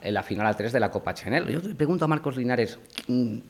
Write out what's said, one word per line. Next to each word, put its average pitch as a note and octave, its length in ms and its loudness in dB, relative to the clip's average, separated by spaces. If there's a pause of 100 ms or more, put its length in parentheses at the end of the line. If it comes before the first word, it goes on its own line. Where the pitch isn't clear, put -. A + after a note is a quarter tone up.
en G#2 120 0
la F#2+ 100 0
final G#2 240 0
a G#2+ 60 4
tres G#2+ 180 -2
de B2 80 2
la G2+ 100 2
Copa F#2 240 -2
Chanel. C3 320 -2
Yo D3 160 -2
te G3 140 -8
pregunto D#3+ 300 2
a - 20 2
Marcos D3 280 0
Linares, B2 400 0 (720)